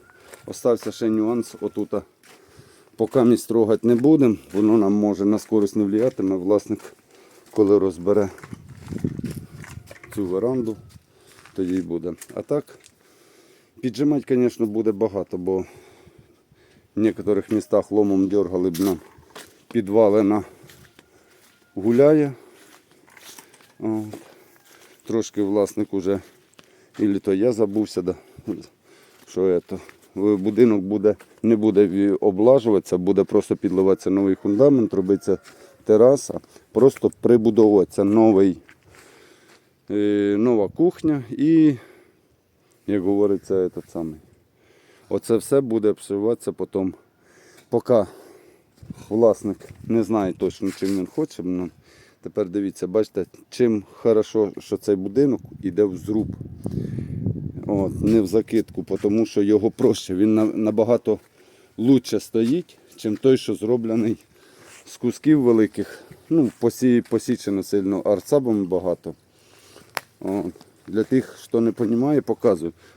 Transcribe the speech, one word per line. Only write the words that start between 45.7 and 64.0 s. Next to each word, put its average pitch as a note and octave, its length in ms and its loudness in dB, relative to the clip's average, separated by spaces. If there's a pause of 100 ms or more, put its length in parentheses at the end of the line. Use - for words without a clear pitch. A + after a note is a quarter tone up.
обшиватися G2+ 640 -4
потім. F#2 420 -6 (760)
Поки A#2 360 2 (1040)
власник G#2+ 480 0 (300)
не A2+ 160 0
знає G2 300 -2
точно, F#2+ 460 -6
чим F#2+ 100 -2
він F#2+ 160 -2
хоче. - 380 -8
Ну, F2+ 260 -6 (520)
тепер F#2 280 -6
дивіться, F#2+ 380 -6
бачите, G2 380 -4 (240)
чим A2+ 340 0 (100)
хорошо, A2 640 0
що - 180 -8
цей G#2 180 0
будинок G#2 460 -2 (220)
іде F#2+ 200 -2
в F#2 140 -2
зруб. G2+ 300 -4 (1400)
От, G2 340 -4
не A2 200 2
в F#2 60 -2
закидку, G2+ 580 -4 (160)
тому G#2 240 0
що G#2 180 -2
його G#2 280 2
проще, A2 440 -2
він G#2+ 200 2
на-, A2 100 2
набагато G#2+ 720 0 (580)
лучше A#2+ 420 2
стоїть, A#2+ 580 -2 (180)
чим G#2+ 220 -6
той, C3 200 4
що A2 180 -6
зроблений A2+ 600 -2 (680)